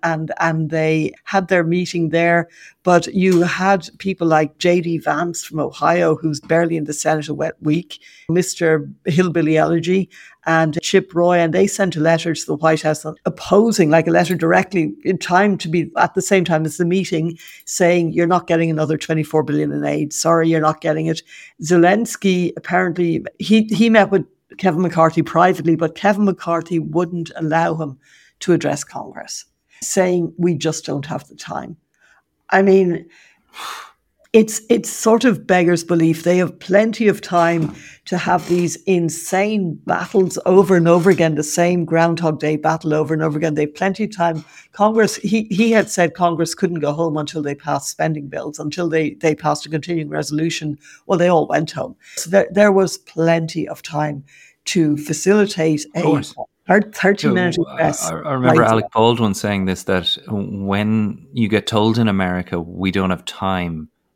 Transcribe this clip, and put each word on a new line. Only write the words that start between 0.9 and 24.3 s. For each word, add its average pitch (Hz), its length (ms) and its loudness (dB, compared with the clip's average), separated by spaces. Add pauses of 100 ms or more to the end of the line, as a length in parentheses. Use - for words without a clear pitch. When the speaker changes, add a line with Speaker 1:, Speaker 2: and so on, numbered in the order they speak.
Speaker 1:
had 190 240 -2
their 175 160 2
meeting 170 440 -2
there. 170 380 2 (360)
But 175 300 4
you 180 300 4
had 185 540 0
people 180 300 -4
like 156 300 2
J 175 240 2
D 165 160 -2
Vance 160 460 -4
from 160 160 -8
Ohio, 160 560 0
who's 156 260 -4
barely 165 340 0
in 156 80 -4
the 151 80 -8
Senate 151 380 -2
a 147 40 -4
wet 143 280 -6
week, 156 400 -2 (260)
Mister 160 600 0 (160)
Hillbilly 156 520 2
Elegy, 170 520 0 (360)
and 160 360 2
Chip 185 340 0
Roy, 175 240 4
and 165 140 2
they 190 120 4
sent 196 300 -2
a 156 60 -2
letter 165 340 2
to - 100 -10
the 151 120 -4
White 160 240 2
House 156 240 -2 (180)
opposing, 196 640 2
like, 160 160 4
a 170 60 0
letter 175 240 2
directly 165 580 0 (120)
in 180 120 0
time 190 420 2
to 165 100 -8
be 170 260 -2
at 175 180 0
the 185 80 -2
same 190 220 2
time 160 220 0
as 156 100 -6
the 180 80 -2
meeting, 170 540 -2 (260)
saying, 175 480 2
"You're 170 160 0
not 175 200 0
getting 165 220 0
another 156 280 -2
twenty-four 156 460 -2
billion 147 280 -2
in 147 140 -4
aid. 147 260 -4
Sorry, 165 380 0
you're 160 100 2
not 156 220 0
getting 160 240 -2
it." 160 160 -4 (400)
Zelensky, 180 960 2
apparently, 175 640 -2 (160)
he, 214 320 4
he 220 180 2
met 214 220 4
with 185 140 2 (320)